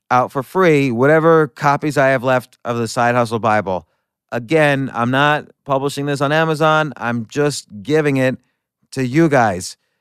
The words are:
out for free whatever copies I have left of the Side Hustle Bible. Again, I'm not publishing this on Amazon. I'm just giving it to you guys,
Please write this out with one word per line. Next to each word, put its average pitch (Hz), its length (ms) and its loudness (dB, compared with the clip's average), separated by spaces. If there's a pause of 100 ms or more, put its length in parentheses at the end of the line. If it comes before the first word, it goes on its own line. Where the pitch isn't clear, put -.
(120)
out 123 220 0
for 135 100 -4
free 151 480 2
whatever 156 560 4
copies 143 500 -2
I 135 120 4
have 127 160 0
left 127 400 -2
of 120 120 -4
the 117 120 -4
Side 120 260 0
Hustle 117 240 0
Bible. 98 480 -2 (460)
Again, 135 600 0
I'm 120 180 -2
not 147 360 0 (160)
publishing 139 440 -4
this 143 120 -4
on 143 140 0
Amazon. 156 640 0
I'm 117 300 -4
just 147 420 -4 (120)
giving 147 360 0
it 131 200 0 (540)
to 131 160 -4
you 156 220 2
guys, 107 480 0 (240)